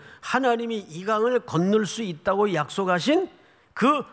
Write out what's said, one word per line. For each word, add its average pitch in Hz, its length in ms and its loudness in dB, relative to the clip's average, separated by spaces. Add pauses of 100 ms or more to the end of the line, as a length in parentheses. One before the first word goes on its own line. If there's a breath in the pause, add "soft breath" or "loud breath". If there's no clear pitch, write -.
(220 loud breath)
하나님이 233 580 0
이 175 240 -14
강을 220 380 0
건널 196 440 2
수 220 160 -6
있다고 196 520 -2
약속하신 185 760 0 (440 soft breath)
그 269 400 2